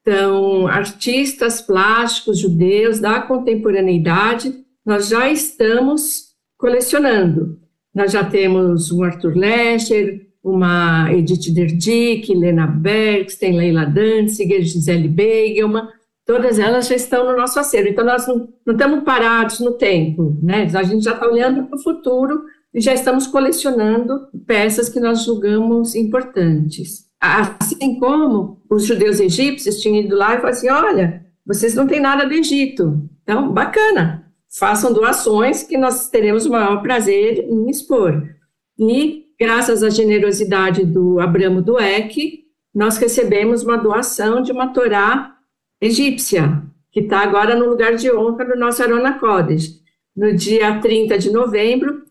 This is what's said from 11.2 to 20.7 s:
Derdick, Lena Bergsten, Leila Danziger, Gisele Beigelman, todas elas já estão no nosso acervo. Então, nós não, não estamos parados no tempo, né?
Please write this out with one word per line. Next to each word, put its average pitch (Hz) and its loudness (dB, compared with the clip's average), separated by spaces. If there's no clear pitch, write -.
Derdick, 208 0
Lena 170 2
Bergsten, 196 -2
Leila 170 0
Danziger, 202 0
Gisele 165 0
Beigelman, 214 0
todas 240 2
elas 240 2
já 262 0
estão 247 0
no 254 0
nosso 254 -2
acervo. 214 0
Então, 220 0
nós 247 0
não, 240 -2
não 226 0
estamos 277 2
parados 233 0
no 240 0
tempo, 160 0
né? 185 0